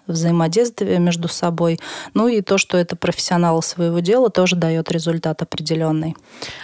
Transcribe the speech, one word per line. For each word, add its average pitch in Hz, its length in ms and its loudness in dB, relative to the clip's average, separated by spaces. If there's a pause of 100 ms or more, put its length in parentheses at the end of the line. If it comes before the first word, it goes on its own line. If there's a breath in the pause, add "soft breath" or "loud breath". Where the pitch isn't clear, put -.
взаимодействия 170 920 0
между 170 300 0
собой. 170 500 0 (360 loud breath)
Ну 220 140 2
и 226 140 2
то, 196 160 2
что - 200 -2
это 175 180 0
профессионал 170 680 0
своего 170 380 -2
дела, 220 280 4
тоже 185 280 2
даёт 165 360 0
результат 165 500 -2
определённый. 160 720 -2 (500 loud breath)